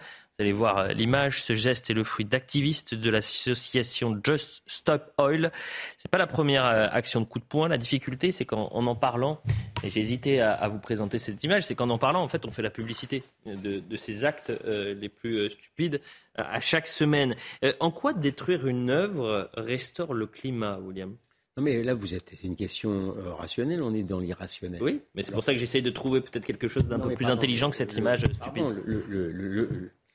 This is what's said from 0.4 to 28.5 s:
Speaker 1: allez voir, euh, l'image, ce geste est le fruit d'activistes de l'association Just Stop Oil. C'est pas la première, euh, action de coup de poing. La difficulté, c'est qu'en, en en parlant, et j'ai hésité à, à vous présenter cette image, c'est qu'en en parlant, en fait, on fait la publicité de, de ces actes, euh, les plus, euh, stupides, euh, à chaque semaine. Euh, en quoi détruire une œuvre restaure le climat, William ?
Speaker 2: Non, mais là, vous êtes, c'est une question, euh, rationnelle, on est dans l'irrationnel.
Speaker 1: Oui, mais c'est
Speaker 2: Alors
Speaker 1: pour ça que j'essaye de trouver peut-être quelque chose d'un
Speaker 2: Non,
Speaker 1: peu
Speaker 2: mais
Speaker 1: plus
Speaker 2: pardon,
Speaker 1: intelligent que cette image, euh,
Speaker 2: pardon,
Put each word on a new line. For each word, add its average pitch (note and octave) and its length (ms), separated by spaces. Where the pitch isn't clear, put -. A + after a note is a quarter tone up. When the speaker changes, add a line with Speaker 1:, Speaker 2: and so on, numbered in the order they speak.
Speaker 1:
allez G2+ 100
voir, G#2 240
euh, G2 160
l'image, C3 500
ce A#2+ 120
geste A#2+ 340
est A2+ 40
le A2 120
fruit - 180
d'activistes C3 720
de A2 140
l'association A#2+ 1120
Just - 420
Stop - 520
Oil. D#3+ 340
C'est - 120
pas F3+ 80
la F#3 80
première, C#3+ 400
euh, A2 240
action - 300
de A2 60
coup - 120
de A#2+ 60
poing. D#3 240
La D#3+ 100
difficulté, B2+ 540
c'est - 140
qu'en, G#2+ 260
en A#2+ 160
en A#2+ 80
parlant, C3 460
et G#2 60
j'ai A2 100
hésité B2+ 400
à, A2 140
à G#2 160
vous G#2 100
présenter G#2+ 400
cette - 240
image, F3+ 200
c'est - 120
qu'en B2 140
en A#2 80
parlant, D#3 260
en C#3+ 60
fait, - 160
on A#2+ 60
fait A#2+ 100
la G#2+ 80
publicité A#2 520
de, G2 360
de G2 160
ces G#2+ 260
actes, D3 300
euh, G#2 280
les G2+ 160
plus, A2+ 260
euh, G#2 140
stupides, D3+ 500
euh, - 100
à A2 120
chaque D#3+ 260
semaine. C#3+ 480
Euh, C#3 160
en E3 100
quoi C#4+ 220
détruire C#3+ 540
une B2 220
œuvre C3 680
restaure B2+ 580
le A2 140
climat, A2 540
William ? F#2+ 320
Speaker 2:
Non, C3 60
mais B2 200
là, B2 100
vous G2 220
êtes, - 140
c'est - 180
une F2+ 80
question, F#2+ 600
euh, F#2 160
rationnelle, B2 500
on A2+ 100
est G#2+ 100
dans F#2 160
l'irrationnel. F2+ 600
Speaker 1:
Oui, D3 200
mais G2 80
c'est G2 100
Speaker 2:
Alors G2+ 80
Speaker 1:
pour A2 40
ça C#3+ 100
que B2 60
j'essaye B2 220
de B2 80
trouver C3 320
peut-être - 240
quelque A2+ 240
chose - 160
d'un A#2 120
Speaker 2:
Non, - 60
Speaker 1:
peu C3 60
Speaker 2:
mais B2 60
Speaker 1:
plus A#2+ 100
Speaker 2:
pardon, B2 120
Speaker 1:
intelligent B2+ 320
que C#3+ 60
cette A#2+ 180
image, A#2 300
euh, A2+ 40
Speaker 2:
pardon, C3+ 320